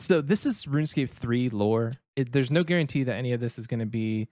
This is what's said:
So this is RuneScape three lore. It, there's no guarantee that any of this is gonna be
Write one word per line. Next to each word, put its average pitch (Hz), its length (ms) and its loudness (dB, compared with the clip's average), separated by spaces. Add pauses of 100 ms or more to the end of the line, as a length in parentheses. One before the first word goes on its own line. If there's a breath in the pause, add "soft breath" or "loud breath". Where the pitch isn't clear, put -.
So 170 200 4
this 160 260 0
is 262 180 -2
RuneScape 147 460 0
three 123 380 0
lore. 113 460 2 (200)
It, 131 180 -2
there's 135 200 2
no 170 100 4
guarantee 160 400 0
that 123 140 -2
any 123 160 -2
of 120 80 0
this 117 180 -4
is 113 80 -10
gonna 117 180 -4
be 110 480 -2